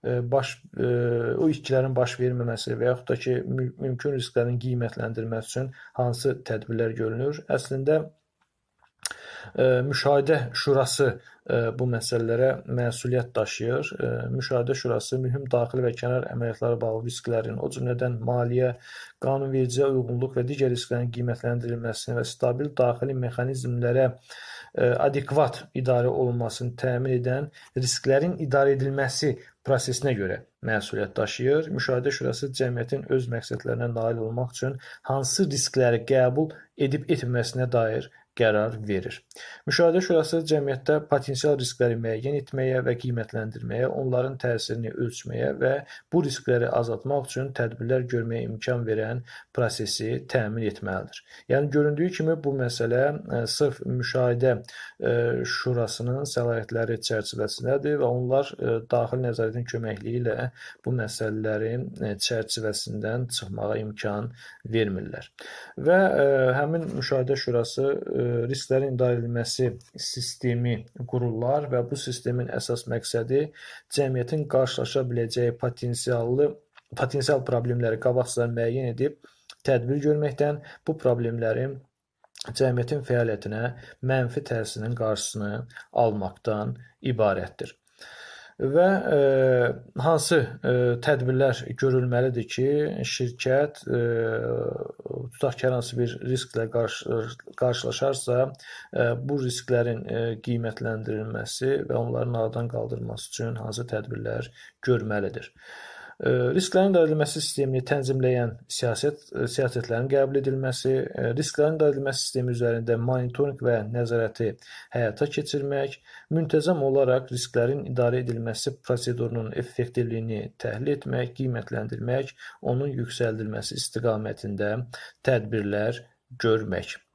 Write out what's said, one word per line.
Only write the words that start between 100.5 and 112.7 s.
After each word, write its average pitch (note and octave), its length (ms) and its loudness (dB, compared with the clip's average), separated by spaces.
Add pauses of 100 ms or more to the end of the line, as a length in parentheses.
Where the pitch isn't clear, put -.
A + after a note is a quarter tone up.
və B2 120 -2
onların A#2+ 400 0
aradan A#2 320 -2
qaldırılması A#2 640 -6
üçün A#2 240 -6
hansı A2+ 320 -8
tədbirlər A2+ 640 -6 (300)
görməlidir? G#2+ 640 0 (720)
Ə, - 120 0 (200)
risklərin F#3 420 4
idarə E3+ 160 8
edilməsi D#3 320 2
sistemini C3 400 0
tənzimləyən B2+ 680 2 (160)
siyasət, B2+ 560 -2 (100)
ə, - 160 0
siyasətlərin B2 640 0
qəbul C#3 260 4
edilməsi, C3 560 0
ə, B2+ 400 0
risklərin D3+ 460 2
idarə D3 160 6
edilməsi C3+ 260 -2
sistemi B2 320 -2
üzərində A#2 480 2